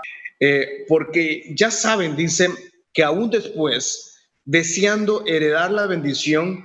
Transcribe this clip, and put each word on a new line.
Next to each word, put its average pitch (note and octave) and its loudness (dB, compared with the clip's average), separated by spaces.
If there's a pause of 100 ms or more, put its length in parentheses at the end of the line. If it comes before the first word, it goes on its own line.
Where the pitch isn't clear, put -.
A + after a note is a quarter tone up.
(380)
Eh, C#3 2
porque D#3 0
ya G3+ 2
saben, G#3+ 0
dice, E3 2 (440)
que E3 2
aún F3 2
después, - -2 (240)
deseando G3+ 0
heredar D#3+ 2
la G#3 0
bendición, D#3+ -2